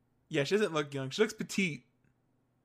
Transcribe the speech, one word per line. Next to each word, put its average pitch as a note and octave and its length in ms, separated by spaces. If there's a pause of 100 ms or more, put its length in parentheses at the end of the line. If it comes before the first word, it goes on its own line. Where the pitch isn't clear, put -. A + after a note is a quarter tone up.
(280)
yeah, D3+ 140
she F3+ 140
doesn't G3 180
look D3 180
young. C3+ 180
She G3+ 120
looks A3+ 120
petite - 500 (800)